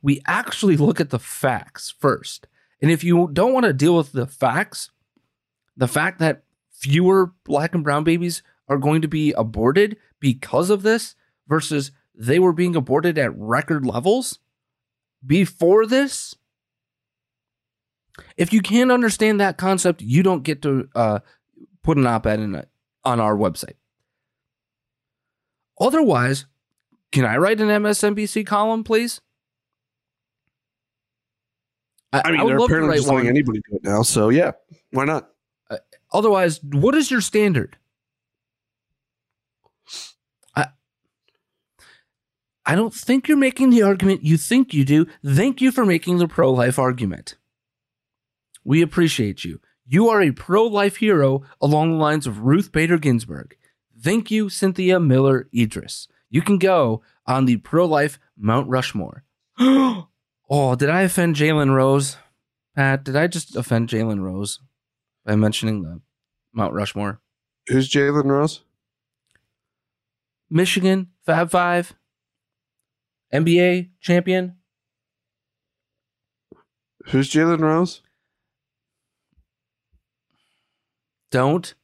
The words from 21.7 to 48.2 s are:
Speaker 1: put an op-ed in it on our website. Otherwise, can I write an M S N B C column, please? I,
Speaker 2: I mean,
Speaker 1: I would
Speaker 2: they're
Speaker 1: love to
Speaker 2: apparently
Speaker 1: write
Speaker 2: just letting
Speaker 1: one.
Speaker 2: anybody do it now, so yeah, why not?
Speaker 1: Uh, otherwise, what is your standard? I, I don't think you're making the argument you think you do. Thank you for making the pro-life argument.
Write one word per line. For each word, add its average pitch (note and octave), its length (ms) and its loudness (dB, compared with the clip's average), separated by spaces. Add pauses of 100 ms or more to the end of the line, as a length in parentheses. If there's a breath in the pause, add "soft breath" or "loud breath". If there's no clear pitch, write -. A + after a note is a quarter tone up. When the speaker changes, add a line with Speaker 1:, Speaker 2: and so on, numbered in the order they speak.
Speaker 1:
put D#3+ 160 0
an C3 80 2
op-ed A2 340 -2
in G#2 160 -6
it - 120 -12 (360)
on A#2+ 160 0
our G#2+ 160 0
website. G2+ 400 -4 (2000)
Otherwise, F3 680 2 (680)
can C3+ 120 2
I A2 120 0
write G#3 240 0
an G#3+ 100 2
M G#3 160 2
S G#3 160 0
N G#3 120 0
B G#3+ 120 -4
C G#3+ 160 -4
column, G#3+ 400 -2
please? A3+ 380 -2 (3000)
I, C3+ 120 0
Speaker 2:
I D#3+ 80 -2
mean, D#3 80 0
Speaker 1:
I - 40 0
would A#3+ 60 2
Speaker 2:
they're - 80 2
Speaker 1:
love A#3+ 100 2
to D#3 60 4
Speaker 2:
apparently D#3+ 160 2
Speaker 1:
write D#3 60 2
Speaker 2:
just C#3 120 0
letting C3 180 2
Speaker 1:
one. - 20 0
Speaker 2:
anybody B2 320 0 (100)
do G2+ 60 -8
it - 80 -8
now, G#2 180 0
so A2 280 2
yeah, D#3 220 2 (380)
why C3 140 -2
not? D3 260 -4 (400)
Speaker 1:
Uh, - 60 -10 (360)
otherwise, F#3+ 520 2
what D3 320 2
is D4+ 140 0
your B3 100 0
standard? G3+ 580 0 (2750 loud breath)
I, C#3+ 120 -4 (2000 soft breath)
I D3 80 0
don't G#3+ 180 0
think - 360 -2
you're D4+ 80 4
making C4 340 2
the A#3 120 6
argument F#3+ 420 2
you D#3 120 4
think A#3+ 380 0
you C#3 100 2
do. D3+ 220 2 (180 loud breath)
Thank F#3 360 0
you C4 100 4
for B3 160 0
making F3 320 0
the F3 100 2
pro-life B2+ 500 2
argument. B2 580 -4 (1300)